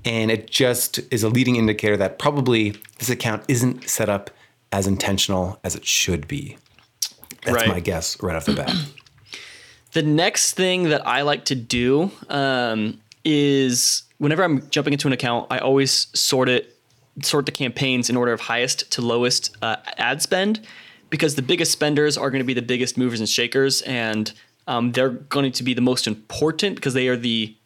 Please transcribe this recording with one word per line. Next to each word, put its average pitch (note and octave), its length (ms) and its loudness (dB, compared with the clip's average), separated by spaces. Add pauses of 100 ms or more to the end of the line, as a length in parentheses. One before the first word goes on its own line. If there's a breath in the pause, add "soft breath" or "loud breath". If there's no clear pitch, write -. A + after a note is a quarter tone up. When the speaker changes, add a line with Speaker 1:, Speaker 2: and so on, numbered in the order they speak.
Speaker 1:
And A2+ 280 0
it A2 180 -2
just B2 500 0 (120)
is A2 120 0
a A2 60 2
leading A#2+ 280 2
indicator G#2+ 400 2
that F#2+ 200 -2
probably B2 540 2 (260)
this A#2 140 -4
account A2+ 360 -2
isn't B2 400 0
set G#2+ 220 0
up G2+ 220 -2 (400 soft breath)
as G2 160 0
intentional G2 760 0
as F#2+ 120 -6
it - 100 -12
should D#2+ 420 0
be. C#2+ 300 -8 (840)
That's A2 120 0
Speaker 2:
Right. A2+ 120 4
Speaker 1:
my F2+ 120 0
guess E2 440 -4
right F2 120 -2
off D2+ 100 -4
the - 80 2
bat. - 220 -2
<clears throat> E3 100 -2 (1080 loud breath)
Speaker 2:
The D#3+ 80 0
next D#3 520 2
thing F3+ 300 0
that D3+ 220 2
I C3 180 0
like D3 220 0
to C#3 100 0
do, B2+ 560 0 (180)
um, A#2+ 720 -2 (240)
is C#3 760 2 (160)
whenever D#3 220 2
I'm D3 280 0
jumping D3 240 0
into C#3+ 140 -2
an C3+ 40 2
account, A#2+ 400 -2
I B2+ 60 0
always C3+ 500 2 (100)
sort C3 300 2
it, B2 300 0 (440)
sort C#3+ 240 0
the D3 60 -6
campaigns B2+ 580 -2
in B2 60 0
order B2 160 2
of A2 80 -2
highest A#2+ 540 -2
to - 80 -4
lowest, A#2+ 600 0
uh, A2 140 -2 (220)
ad C3 240 -2
spend, G3+ 440 0 (440 loud breath)
because D3 260 0
the C#3+ 60 -2
biggest D#3+ 320 0
spenders D3+ 440 2
are C3 140 -2
gonna C3 140 -2
be B2+ 80 -2
the A#2+ 80 0
biggest B2+ 360 -2
movers A#2+ 220 0
and G#2+ 80 -2
shakers, C3 540 0
and, A2 500 -2 (340 soft breath)
um, A#2+ 280 -2
they're B2+ 160 4
going C3+ 420 -2
to - 100 -6
be B2+ 120 0
the A#2+ 80 0
most B2+ 260 2
important D3+ 680 -2
because C3+ 180 -4
they B2+ 160 2
are B2 80 2
the A2+ 360 -2 (120)